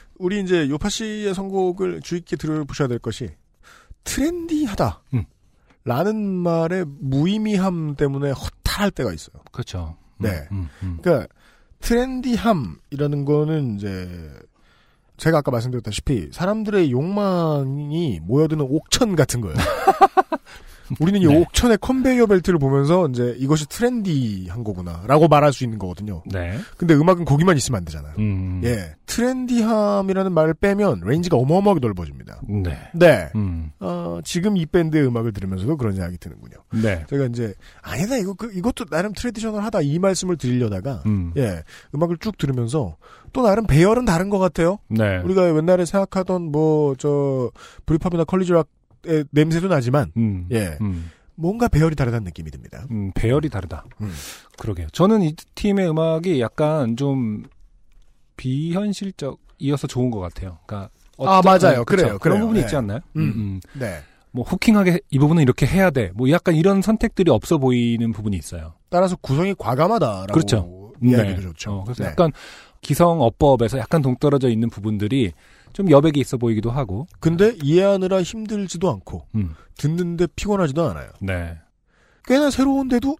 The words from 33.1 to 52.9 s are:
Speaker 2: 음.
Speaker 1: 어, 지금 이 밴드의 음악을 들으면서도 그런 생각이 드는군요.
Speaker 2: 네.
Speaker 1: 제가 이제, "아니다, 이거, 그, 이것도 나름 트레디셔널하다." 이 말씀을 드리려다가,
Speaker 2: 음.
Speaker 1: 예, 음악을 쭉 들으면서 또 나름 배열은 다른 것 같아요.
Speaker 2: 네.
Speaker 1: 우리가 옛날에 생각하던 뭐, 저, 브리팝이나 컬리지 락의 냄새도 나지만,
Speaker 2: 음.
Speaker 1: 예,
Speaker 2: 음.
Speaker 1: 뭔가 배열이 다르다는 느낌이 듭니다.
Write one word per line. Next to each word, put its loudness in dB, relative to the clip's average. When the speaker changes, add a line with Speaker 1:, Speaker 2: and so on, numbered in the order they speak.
Speaker 2:
음. -4
Speaker 1:
어, -6
지금 -2
이 0
밴드의 2
음악을 -2
들으면서도 -4
그런 -2
생각이 -6
드는군요. -18
Speaker 2:
네. -2
Speaker 1:
제가 -2
이제, -6
"아니다, -4
이거, -4
그, -10
이것도 -4
나름 -4
트레디셔널하다." -4
이 0
말씀을 0
드리려다가, -2
Speaker 2:
음. 0
Speaker 1:
예, -2
음악을 0
쭉 -6
들으면서 -2
또 0
나름 2
배열은 4
다른 0
것 0
같아요. 0
Speaker 2:
네. 0
Speaker 1:
우리가 2
옛날에 4
생각하던 -2
뭐, 2
저, -2
브리팝이나 0
컬리지 0
락의 0
냄새도 2
나지만, 2
Speaker 2:
음. 0
Speaker 1:
예, -2
Speaker 2:
음. -4
Speaker 1:
뭔가 0
배열이 2
다르다는 -2
느낌이 -12
듭니다. -18